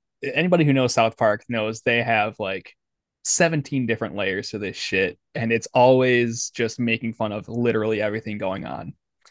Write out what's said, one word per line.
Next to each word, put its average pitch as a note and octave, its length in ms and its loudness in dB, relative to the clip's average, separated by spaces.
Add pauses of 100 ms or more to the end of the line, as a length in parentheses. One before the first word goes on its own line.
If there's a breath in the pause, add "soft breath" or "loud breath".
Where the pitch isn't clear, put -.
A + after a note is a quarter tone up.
(240)
anybody D#3+ 420 2
who C#3 80 4
knows C3 200 2
South A2+ 240 2
Park G#2+ 300 2
knows A2 340 -4
they A#2+ 220 2
have, A2 360 0
like, G2 360 -8 (480)
seventeen D3 640 0
different A2+ 300 -4
layers G2 340 -4
to A2 100 -8
this F#2+ 160 -6
shit, F#2+ 440 -2 (160)
and A2+ 160 -4
it's A#2 220 0
always B2 760 4
just A2+ 300 -4
making A2+ 340 -2
fun G#2+ 180 -4
of G#2 160 -8
literally A2 540 0
everything G#2+ 380 -4
going G2 260 -4
on. E2+ 280 -10 (380)